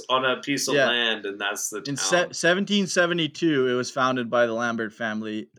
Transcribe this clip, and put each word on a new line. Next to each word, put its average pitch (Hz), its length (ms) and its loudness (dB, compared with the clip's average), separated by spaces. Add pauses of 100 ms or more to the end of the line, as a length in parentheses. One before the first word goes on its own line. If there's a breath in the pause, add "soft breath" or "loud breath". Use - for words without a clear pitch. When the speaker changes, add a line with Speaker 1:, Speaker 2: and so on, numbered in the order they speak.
Speaker 1:
on 131 160 2
a 123 160 0
piece 139 260 -2
of 147 80 0
Speaker 2:
Yeah. 135 120 4
Speaker 1:
land, 113 380 0
and 101 140 -8
that's 101 300 -4
the 104 160 -8
Speaker 2:
In 139 120 -6
se-, 175 280 2
Speaker 1:
town. - 80 -8
Speaker 2:
seventeen 196 540 2
seventy-two, 165 800 2
it 123 60 2
was 123 180 -2
founded 127 380 0
by 120 180 4
the 113 60 -4
Lambert 113 400 -2
family, 107 540 -6 (120)